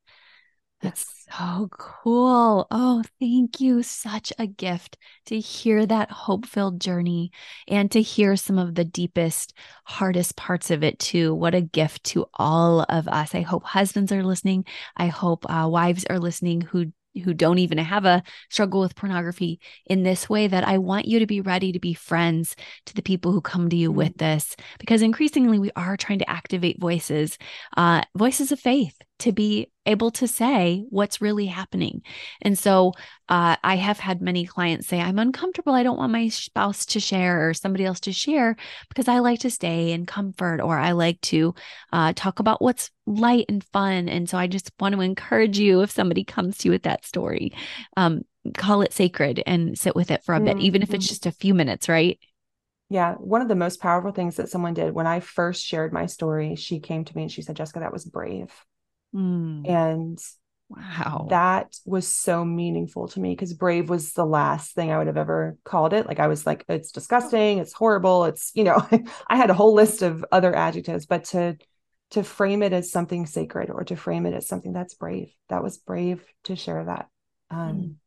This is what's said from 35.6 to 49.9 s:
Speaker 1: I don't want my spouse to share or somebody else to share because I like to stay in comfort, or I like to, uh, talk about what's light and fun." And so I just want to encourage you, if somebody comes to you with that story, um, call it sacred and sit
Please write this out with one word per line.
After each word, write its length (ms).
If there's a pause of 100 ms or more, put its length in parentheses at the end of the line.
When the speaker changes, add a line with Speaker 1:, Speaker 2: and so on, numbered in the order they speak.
Speaker 1:
I 100
don't 160
want 140
my 160
spouse 580
to 140
share 480
or 60
somebody 300
else 160
to 120
share 440 (320)
because 200
I 120
like 200
to 100
stay 420
in 140
comfort, 540
or 180
I 140
like 300
to, 320 (380)
uh, 220
talk 260
about 200
what's 300 (160)
light 420
and 240
fun." 360
And 200
so 80
I 100
just 240 (100)
want 140
to 60
encourage 580
you, 220
if 100
somebody 340
comes 340
to 100
you 40
with 100
that 240
story, 460 (440)
um, 260 (340)
call 260
it 100
sacred 540
and 320
sit 160